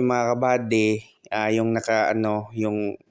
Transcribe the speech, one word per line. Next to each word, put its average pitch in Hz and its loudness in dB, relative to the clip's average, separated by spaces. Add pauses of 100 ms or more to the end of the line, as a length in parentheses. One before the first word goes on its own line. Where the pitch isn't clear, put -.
mga 123 2
kabady, 113 2 (300)
ah, 107 -2
yung 113 2
naka, 110 0
ano, 107 -2
yung 107 -4 (120)